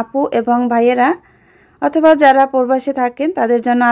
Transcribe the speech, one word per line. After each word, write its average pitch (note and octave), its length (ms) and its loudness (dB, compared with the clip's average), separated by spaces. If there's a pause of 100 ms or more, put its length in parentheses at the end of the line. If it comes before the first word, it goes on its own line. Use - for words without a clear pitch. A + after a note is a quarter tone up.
আপু B3 200 -6 (200)
এবং A#3+ 180 -2 (140)
ভাইয়েরা A#3+ 360 0 (760)
অথবা D#4 280 2 (120)
যারা C4+ 200 6 (100)
প্রবাসে C4 480 -2
থাকেন B3 280 -4 (100)
তাদের A#3+ 280 0
জন্য B3 260 0